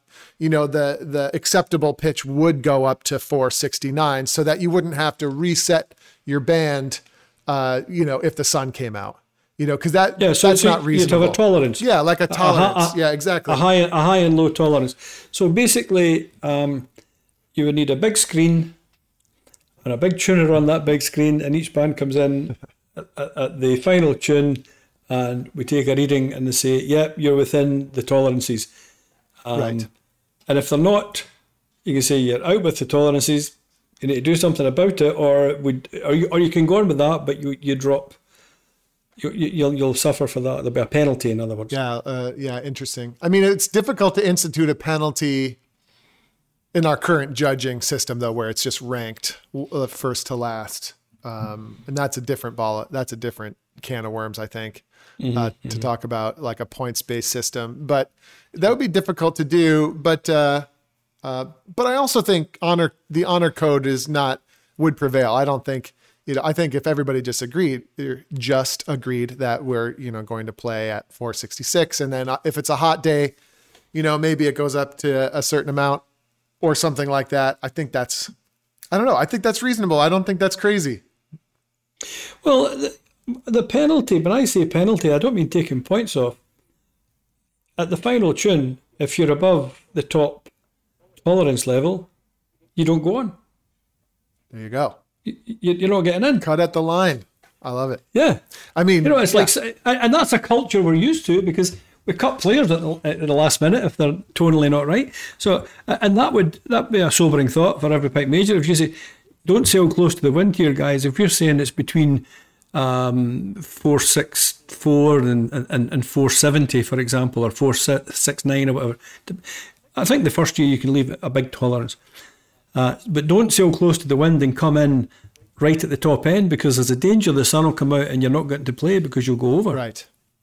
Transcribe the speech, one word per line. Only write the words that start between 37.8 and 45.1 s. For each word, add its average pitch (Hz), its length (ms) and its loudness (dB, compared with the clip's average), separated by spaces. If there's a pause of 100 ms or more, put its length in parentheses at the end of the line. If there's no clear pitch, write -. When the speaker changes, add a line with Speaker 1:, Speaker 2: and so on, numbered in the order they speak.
Speaker 2:
You, - 120 -6
you, 170 160 -4
you'll, 143 260 0
you'll 135 220 0
suffer 143 320 0
for 127 140 -6
that. 131 160 -4
There'll 131 120 -6
be 123 100 -2
a 131 60 0
penalty, 135 460 0
in 110 80 -4
other 113 160 -6
words. 110 180 -10
Speaker 1:
Yeah, 127 220 -4 (100)
uh, 127 320 -8
yeah, 127 240 -8
interesting. 131 580 -12
I 175 100 -4
mean, 196 140 4
it's 196 240 2
difficult 208 460 0
to 202 140 0
institute 160 420 0
a 147 60 -2
penalty 147 800 -4 (1200)